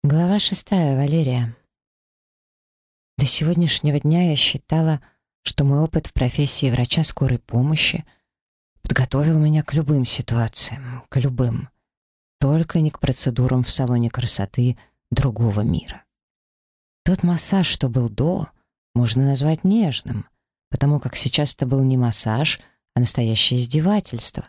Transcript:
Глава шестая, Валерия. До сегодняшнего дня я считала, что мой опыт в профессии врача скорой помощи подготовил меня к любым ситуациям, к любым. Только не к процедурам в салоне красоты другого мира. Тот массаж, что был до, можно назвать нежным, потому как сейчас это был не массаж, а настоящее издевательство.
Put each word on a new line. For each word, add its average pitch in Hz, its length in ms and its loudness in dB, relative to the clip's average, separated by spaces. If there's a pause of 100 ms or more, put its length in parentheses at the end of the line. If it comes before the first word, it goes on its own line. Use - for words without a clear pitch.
Глава 175 300 2
шестая, 175 580 0
Валерия. 131 600 0 (1600)
До 143 80 2
сегодняшнего 151 720 2
дня 165 320 2
я 147 60 0
считала, 160 640 0 (420)
что - 220 -2
мой 139 160 4
опыт 160 260 -2
в - 60 -14
профессии 131 580 0
врача 120 320 0
скорой 131 380 0
помощи 151 680 0 (760)
подготовил 147 580 0
меня 151 240 2
к - 100 -10
любым 143 320 0
ситуациям, 123 1000 -4
к - 100 -2
любым. 123 520 -2 (680)
Только 160 400 0
не 156 140 2
к - 80 -12
процедурам 123 640 0
в - 80 -4
салоне 123 360 0
красоты 123 720 -2 (320)
другого 107 520 0
мира. - 420 -4 (1000)
Тот 185 200 0
массаж, 175 420 2
что - 220 0
был 120 200 0
до, 151 400 -2 (460)
можно 120 320 2
назвать 143 380 0
нежным, 185 640 0 (420)
потому 143 300 2
как - 160 -6
сейчас - 380 0
это 135 120 -4
был 135 160 0
не 131 140 2
массаж, 120 640 0 (340)
а 123 60 2
настоящее 117 580 0
издевательство. 156 920 -2